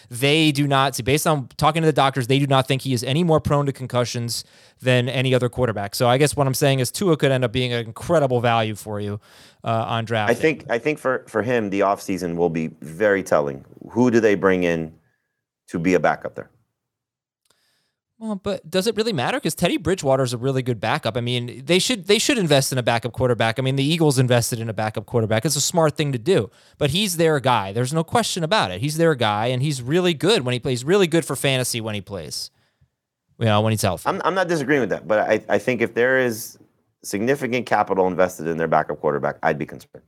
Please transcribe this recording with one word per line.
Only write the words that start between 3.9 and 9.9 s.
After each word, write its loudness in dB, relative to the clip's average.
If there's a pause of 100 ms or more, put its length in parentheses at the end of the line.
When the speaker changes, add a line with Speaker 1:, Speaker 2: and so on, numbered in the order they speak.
Speaker 1:
than 2
any 0
other 2
quarterback. -4
So 2
I 4
guess 2
what 0
I'm -2
saying 0
is -2
Tua 0
could 2
end 2
up -2
being -2
an -4
incredible 0
value 2
for -8
you, -6 (420)
uh, -2
on -4